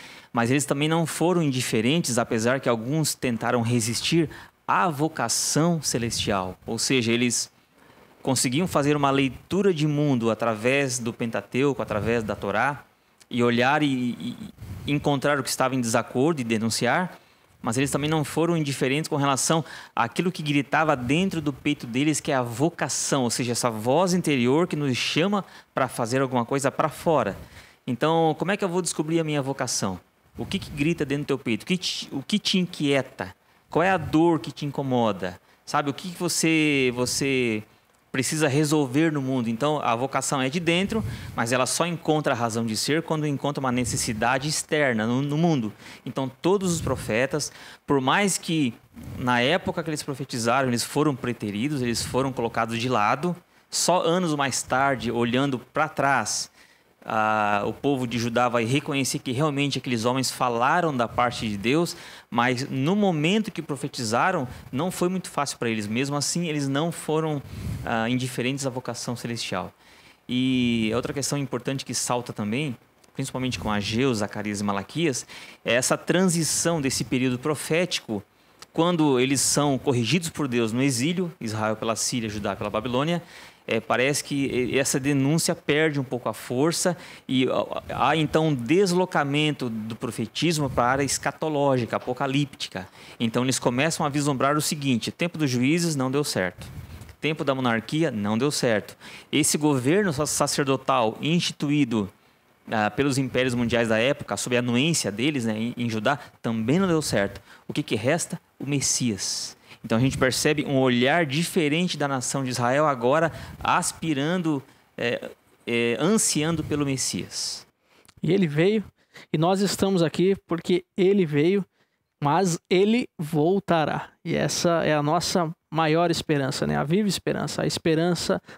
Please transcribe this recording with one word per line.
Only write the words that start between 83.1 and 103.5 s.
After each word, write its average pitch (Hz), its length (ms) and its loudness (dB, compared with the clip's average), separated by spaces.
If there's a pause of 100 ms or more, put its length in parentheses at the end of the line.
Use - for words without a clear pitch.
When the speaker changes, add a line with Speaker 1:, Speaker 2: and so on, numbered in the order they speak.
Speaker 1:
é, 113 80 2
parece 127 440 0
que 147 120 -6
e-, 127 420 0
essa 139 220 0
denúncia 143 560 2
perde 151 440 0
um 135 40 -2
pouco 123 240 -6
a 110 60 -2
força 160 640 0 (300)
e, 131 200 2
ó, - 420 -2
há, 135 260 2
então, 160 340 2
um 151 40 2
deslocamento 151 1160 0
do 113 260 -6
profetismo 139 760 -2
para 127 140 0
a 123 80 2
área 139 120 2
escatológica, 139 920 0
apocalíptica. 135 920 -4 (320)
Então, 120 240 0
eles 131 160 0
começam 143 460 0
a 143 40 0
vislumbrar 139 480 0
o 151 40 2
seguinte: 135 500 -2
tempo 170 260 -4
dos 151 120 0
juízes 151 460 2
não 131 160 -2
deu 143 120 0
certo. 92 440 -4 (540)
Tempo 151 220 -2
da 139 120 2
monarquia 131 560 0
não 107 260 -2
deu 143 140 0
certo. 113 460 0 (340)
Esse 147 260 2
governo 151 540 2
sa-, 147 140 -2
sacerdotal 135 960 0
instituído, 143 880 0 (600)
ah, 107 200 2
pelos 139 280 0
impérios 127 360 0